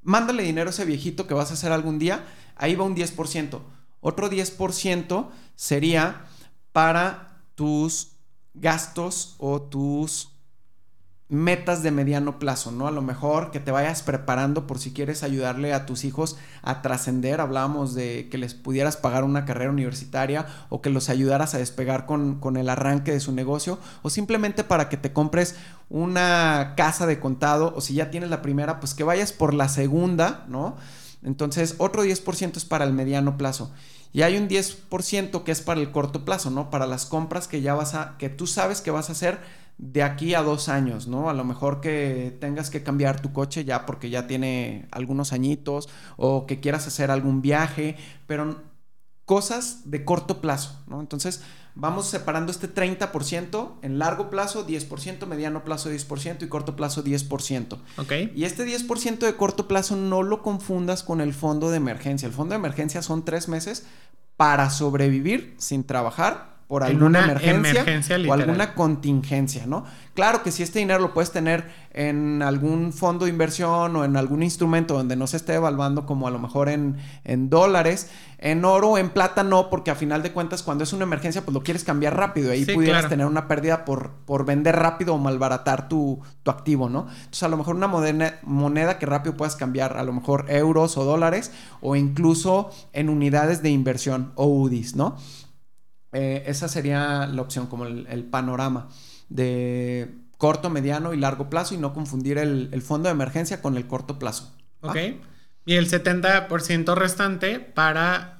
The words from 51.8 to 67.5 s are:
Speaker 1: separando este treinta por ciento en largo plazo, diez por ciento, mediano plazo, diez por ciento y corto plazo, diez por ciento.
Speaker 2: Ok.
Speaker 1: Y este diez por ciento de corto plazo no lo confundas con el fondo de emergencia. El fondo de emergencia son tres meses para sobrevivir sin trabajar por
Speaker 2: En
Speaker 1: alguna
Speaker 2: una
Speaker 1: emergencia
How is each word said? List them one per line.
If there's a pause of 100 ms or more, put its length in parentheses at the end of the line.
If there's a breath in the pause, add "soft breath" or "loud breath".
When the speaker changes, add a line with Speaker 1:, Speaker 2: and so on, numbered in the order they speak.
Speaker 1:
separando
este
treinta
por
ciento
en
largo
plazo,
diez
por
ciento,
mediano
plazo,
diez
por
ciento
y
corto
plazo,
diez
por
ciento. (200 loud breath)
Speaker 2:
Ok. (220)
Speaker 1:
Y
este
diez
por
ciento
de
corto
plazo
no
lo
confundas
con
el
fondo
de
emergencia.
El
fondo
de
emergencia
son
tres
meses (500 loud breath)
para
sobrevivir
sin
trabajar (100)
por
Speaker 2:
En (100)
Speaker 1:
alguna
Speaker 2:
una
Speaker 1:
emergencia (100)